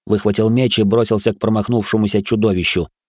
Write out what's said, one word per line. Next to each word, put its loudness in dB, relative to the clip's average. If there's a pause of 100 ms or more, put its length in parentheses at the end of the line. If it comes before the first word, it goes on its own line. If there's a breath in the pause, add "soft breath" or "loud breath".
выхватил 0
меч 2
и 2
бросился 2
к -14
промахнувшемуся 0
чудовищу, -2 (200)